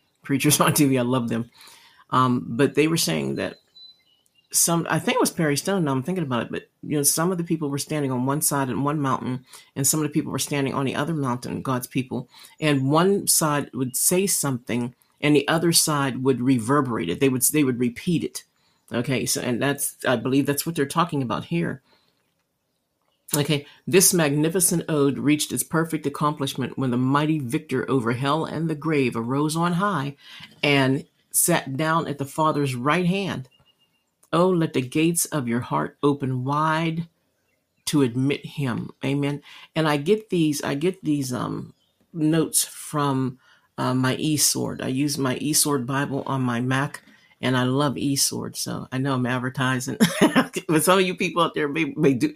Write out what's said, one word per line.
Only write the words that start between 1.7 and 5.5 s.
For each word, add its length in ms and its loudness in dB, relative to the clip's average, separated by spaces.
Um, 360 2
but 280 2
they 120 4
were 100 0
saying 380 -2
that 200 -4
some, 380 2
I 100 2
think 160 0
it 40 2
was 120 4
Perry 260 0